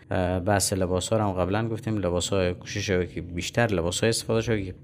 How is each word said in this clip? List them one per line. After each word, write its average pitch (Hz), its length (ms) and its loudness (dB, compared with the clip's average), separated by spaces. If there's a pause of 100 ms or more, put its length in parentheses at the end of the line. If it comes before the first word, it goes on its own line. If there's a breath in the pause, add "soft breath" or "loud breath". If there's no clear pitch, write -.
(100)
اه، 92 300 0
بحث 98 320 2
لباس‌ها 92 440 0
رو 107 80 2
هم 98 80 0
قبلاً 95 360 0
گفتیم، 110 300 -4
لباس‌های 90 560 0
کوشش 98 360 -6
رو 90 140 4
که 85 160 -8
بیشتر 87 460 0
لباس‌های 90 420 2
استفاده 113 320 0
شده 110 220 0
که، 92 220 -8